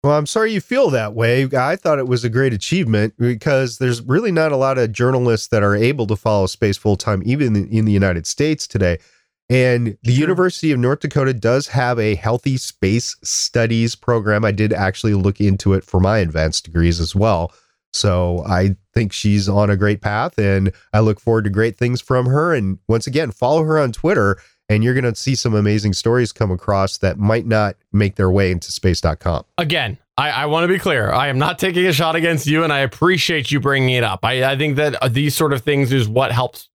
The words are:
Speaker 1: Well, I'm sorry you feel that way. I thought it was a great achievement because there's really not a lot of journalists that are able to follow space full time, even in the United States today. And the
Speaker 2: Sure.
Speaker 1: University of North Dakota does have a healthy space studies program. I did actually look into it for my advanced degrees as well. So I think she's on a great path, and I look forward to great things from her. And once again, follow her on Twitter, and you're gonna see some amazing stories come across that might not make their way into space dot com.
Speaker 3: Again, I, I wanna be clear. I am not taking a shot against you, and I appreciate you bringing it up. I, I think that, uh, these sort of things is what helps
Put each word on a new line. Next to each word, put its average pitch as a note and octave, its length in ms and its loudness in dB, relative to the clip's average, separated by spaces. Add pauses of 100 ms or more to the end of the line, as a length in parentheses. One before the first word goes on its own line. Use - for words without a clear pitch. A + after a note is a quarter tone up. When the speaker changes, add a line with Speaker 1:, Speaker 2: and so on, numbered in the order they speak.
Speaker 1:
Well, D3 140 2
I'm D3 80 -2
sorry A3 260 -2
you G3 80 -2
feel B3 300 0
that A2 240 -2
way. A#2+ 420 2
I C#3+ 200 0
thought D#3 220 0
it C3 80 -2
was B2 180 0
a A#2+ 40 -2
great B2+ 240 0
achievement A2 680 0
because B2 600 -2
there's A#2+ 240 -2
really F#3 280 0
not D#3+ 220 0
a C#3 40 0
lot C3+ 200 0
of A2+ 160 0
journalists B2 560 0
that G#2+ 140 0
are G2+ 120 2
able A#2 340 0
to G#2+ 60 0
follow G2+ 320 0
space G2+ 300 -2
full G#2 200 0
time, G2 280 -2
even B2 320 0
in G#2+ 300 0
the G#2 60 2
United F#2+ 340 0
States D3+ 400 -2
today. F2+ 320 0 (500)
And B2 540 2
the A#2+ 100 0
Speaker 2:
Sure. C3 80 4
Speaker 1:
University E3+ 520 0
of B2+ 60 0
North B2+ 220 0
Dakota C3+ 320 0
does B2 360 0
have B2 300 0
a G#2+ 180 0
healthy B2 420 -2
space - 640 -2
studies A2+ 720 -2
program. G#2+ 500 0
I G#2 80 0
did G#2+ 220 0
actually G2+ 400 -2
look G2 260 0
into G2 320 2
it F#2+ 120 2
for F#2 160 0
my G2+ 180 2
advanced D#2+ 460 0
degrees E2+ 360 2
as D#2+ 140 -4
well. F#2+ 380 0 (420)
So F2 520 0
I F#2+ 280 0 (180)
think A2 200 0
she's G2+ 360 0
on G2+ 220 2
a G2+ 60 2
great G#2 240 0
path, A2 360 -4
and G2 360 2 (200)
I G#2+ 60 2
look A2 220 2
forward A2 240 0
to G#2 60 -2
great G#2+ 280 -2
things B2 220 -2
from B2+ 260 0
her. D3+ 260 2
And F#2+ 260 -2 (100)
once A2+ 180 0
again, C#3+ 240 -2
follow D3 320 0
her D#3 160 0
on C3 140 0
Twitter, A2+ 440 0 (320)
and G#2+ 140 2
you're B2 120 2
gonna B2 200 0
see C3 220 -2
some A2+ 180 -2
amazing G#2 380 2
stories A#2 400 0
come G#2 180 -2
across F#2+ 480 -2
that F#2+ 200 -2
might A2 280 0
not G#2+ 300 0 (160)
make G2+ 240 0
their F#2 160 2
way G2 180 2
into F2 220 -6
space - 280 0
dot D#2 200 -2
com. E2 240 -4 (140)
Speaker 3:
Again, D3 380 -4 (200)
I, D3 140 -2
I C3+ 160 -4
wanna E3 220 0
be F#3 120 2
clear. B2+ 320 0
I C#3 160 0
am C3 100 -2
not D3 220 -2
taking F3+ 260 0
a F3+ 60 2
shot D#3+ 240 0
against E3 320 -2
you, D#3 160 2
and D3+ 80 0
I C#3 80 0
appreciate D3+ 720 0
you C#3 80 0
bringing C3 340 0
it B2 100 0
up. F#2+ 200 -4
I, C3 280 0
I C3+ 60 -4
think D3 180 -2
that, D3 240 -2
uh, C3+ 80 0
these C#3 280 0
sort D3+ 160 2
of B2+ 100 -2
things C#3 300 0
is B2 160 0
what B2 240 0
helps B2 420 -6